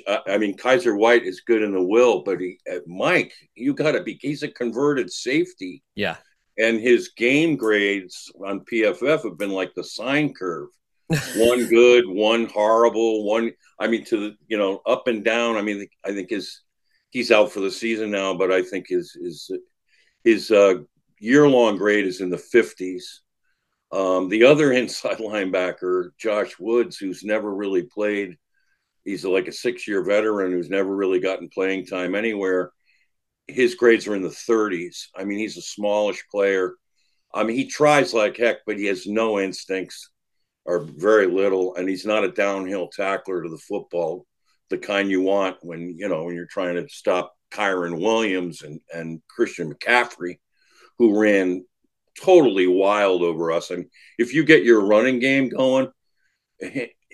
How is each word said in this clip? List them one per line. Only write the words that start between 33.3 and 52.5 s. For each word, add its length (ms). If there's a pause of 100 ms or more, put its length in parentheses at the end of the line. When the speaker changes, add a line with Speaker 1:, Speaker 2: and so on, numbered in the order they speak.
Speaker 1:
His 260
grades 320
are 80
in 80
the 80
thirties. 840
I 100
mean, 140
he's 200
a 40
smallish 680
player. 440 (600)
I 100
mean, 120
he 100
tries 480
like 240
heck, 280
but 120
he 80
has 200
no 320
instincts 720 (560)
or 140
very 480
little, 480
and 140
he's 180
not 160
a 80
downhill 580
tackler 540
to 60
the 100
football, 640 (460)
the 80
kind 320
you 100
want 420
when, 360
you 100
know, 140
when 140
you're 100
trying 300
to 120
stop 460 (160)
Kyren 500
Williams 600
and, 180 (140)
and 340
Christian 460
McCaffrey, 640 (600)
who 200
ran 460 (560)
totally 480